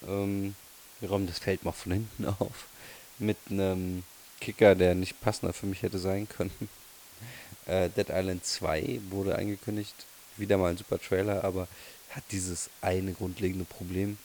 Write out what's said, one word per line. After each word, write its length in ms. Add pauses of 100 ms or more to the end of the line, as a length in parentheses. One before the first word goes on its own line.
Ähm, 480 (440)
wir 100
räumen 180
das 120
Feld 260
mal 60
von 200
hinten 340
<laughs> 140
auf. 280 (520)
Mit 180 (120)
einem 540 (360)
Kicker, 360
der 200
nicht 240
passender 340
für 120
mich 160
hätte 180
sein 300
können. 220
<laughs> 180 (960)
Äh, 240
Dead 200
Island 360
zwei 640
wurde 280
angekündigt. 560 (440)
Wieder 200
mal 120
ein 80
super 220
Trailer, 440
aber 240 (440)
hat 200
dieses 380 (100)
eine 320
grundlegende 540
Problem. 600